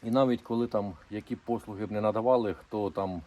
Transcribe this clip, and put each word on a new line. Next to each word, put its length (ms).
І 80
навіть 300
коли 260
там 260
які 260
послуги 500
б 60
не 100
надавали, 520
хто 360
там 380